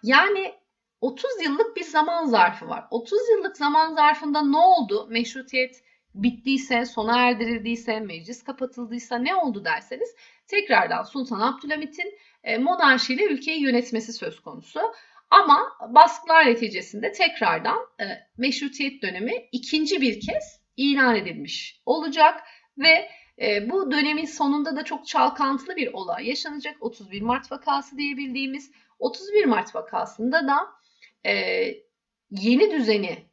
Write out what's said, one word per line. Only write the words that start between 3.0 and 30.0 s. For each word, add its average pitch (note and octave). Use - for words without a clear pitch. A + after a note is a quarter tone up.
yıllık G4
zaman D#4
zarfında D4+
ne C#4+
oldu? D4
Meşrutiyet B3+
bittiyse, B3
sona A#3
erdirildiyse, A#3
meclis F#3
kapatıldıysa B3
ne C#4+
oldu B3
derseniz -
tekrardan F#4+
Sultan A#3+
Abdülhamit'in, D4+
e, A3+
monarşiyle C#4
ülkeyi D#4+
yönetmesi A#3+
söz -
konusu. E3
Ama D4
baskılar D#4
neticesinde A3
tekrardan, D#4+
e, -
meşrutiyet C4+
dönemi G#3
ikinci D4+
bir A#3
kez -
ilan C4+
edilmiş -
olacak D#4
ve, D#4+
e, G#3
bu F#4
dönemin D4+
sonunda C#4+
da D4+
çok D#4
çalkantılı C#4+
bir C4+
olay F3+
yaşanacak. D4
Otuz A3+
bir G3+
Mart B3
vakası C#4
diye C#4+
bildiğimiz C4+
otuz F#4+
bir G#4
Mart G#3
vakasında A#3